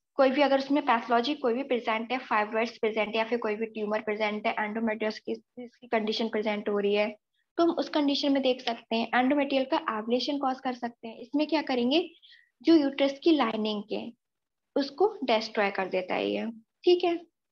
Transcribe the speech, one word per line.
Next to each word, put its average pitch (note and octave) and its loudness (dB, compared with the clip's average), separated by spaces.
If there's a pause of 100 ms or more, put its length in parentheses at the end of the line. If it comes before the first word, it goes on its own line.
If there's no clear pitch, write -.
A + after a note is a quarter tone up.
(140)
कोई C4+ 6
भी C#4 2
अगर C4+ 4
उसमें C#4 0
पैथोलॉजी A#3+ 2
कोई C4 0
भी B3+ -2
present A3+ -2
है, C4 -2
fibroids A3 -2
प्रेजेंट G#3+ 0
है, A3 -2
या A3 0
फिर A#3 -2
कोई A3+ -2
भी A3+ -4
tumor G#3+ -4
present G#3+ -4
है, A3+ -2
endometriosis G#3+ -4
की, - -8 (240)
की A#3+ -20
condition A3 -2
present G#3+ -2
हो G#3 0
रही G3+ 2
है, G#3 0 (400)
तो E4+ 2
हम E4+ 6
उस C#4+ -2
condition C#4+ 0
में C4+ 2
देख B3+ 0
सकते A#3 -4
हैं। A3+ -2
endometrial C4+ 2
का C4 -2
ablation A#3+ -2
cause C4 -4
कर B3+ -4
सकते A#3+ -10
हैं। A3+ -16
इसमें C#4+ -2
क्या D4+ 0
करेंगे, C#4 2 (520)
जो D#4+ 8
uterus C#4 4
की - 4
lining G#3+ 0 (100)
के A3+ -8 (640)
उसको F4+ 0
destroy A3 0
कर F#3+ -4
देता F#3 -2
है - 0
ये, G#3 -2 (380)
ठीक F4+ 6
है। E4+ 0 (320)